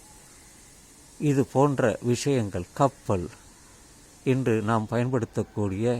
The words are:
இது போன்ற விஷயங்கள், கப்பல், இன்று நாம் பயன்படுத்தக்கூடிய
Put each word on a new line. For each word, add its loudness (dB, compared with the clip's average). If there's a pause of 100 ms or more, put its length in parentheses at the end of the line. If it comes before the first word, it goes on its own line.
(1200)
இது 2
போன்ற 2 (200)
விஷயங்கள், -2
கப்பல், -2 (1000)
இன்று 0
நாம் 0
பயன்படுத்தக்கூடிய -2 (140)